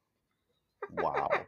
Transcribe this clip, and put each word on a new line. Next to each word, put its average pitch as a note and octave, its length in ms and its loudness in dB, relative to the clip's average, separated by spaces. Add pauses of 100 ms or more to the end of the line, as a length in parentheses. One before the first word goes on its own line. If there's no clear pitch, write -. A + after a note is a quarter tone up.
(960)
Wow. - 320 0 (200)